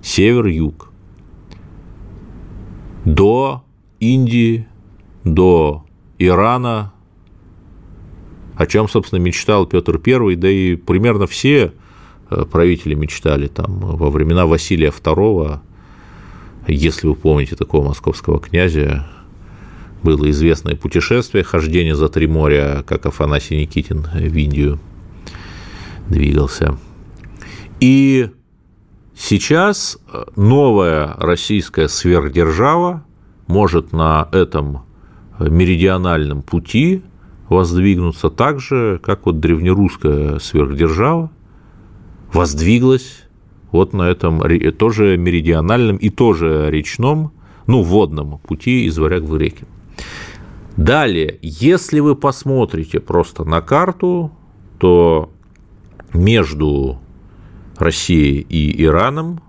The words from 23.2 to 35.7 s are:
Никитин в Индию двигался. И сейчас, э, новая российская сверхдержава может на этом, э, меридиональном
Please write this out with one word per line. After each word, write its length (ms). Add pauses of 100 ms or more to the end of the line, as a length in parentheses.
Никитин 400 (120)
в 240
Индию 420 (1300)
двигался. 680 (1000)
И 500 (840)
сейчас, 840 (140)
э, 140 (100)
новая 800
российская 720
сверхдержава 1160 (420)
может 460
на 400
этом, 500 (560)
э, 100
меридиональном 920